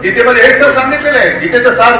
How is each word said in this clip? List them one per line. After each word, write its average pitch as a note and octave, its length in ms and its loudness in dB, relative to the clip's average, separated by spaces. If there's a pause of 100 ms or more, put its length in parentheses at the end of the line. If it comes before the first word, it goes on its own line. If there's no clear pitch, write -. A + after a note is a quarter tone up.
गीतेमध्ये A#3+ 400 0
हेच C4 180 2
तर C#4+ 100 2
सांगितलेलं C#4 460 -2
आहे, - 120 0 (100)
गीतेचं B3 360 0
सार A#3+ 240 2